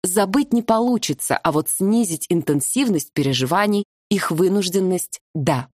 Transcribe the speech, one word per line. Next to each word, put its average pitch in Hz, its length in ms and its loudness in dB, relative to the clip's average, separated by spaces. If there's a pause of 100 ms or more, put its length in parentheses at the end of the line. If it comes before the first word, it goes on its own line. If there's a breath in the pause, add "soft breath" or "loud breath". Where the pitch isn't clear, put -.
Забыть 202 480 0
не 233 80 2
получится, 226 720 0
а - 160 -2
вот 151 160 0
снизить 196 640 0
интенсивность 170 800 0
переживаний, 151 760 0 (260)
их 202 180 0
вынужденность — 185 880 0 (140)
да. 135 400 -2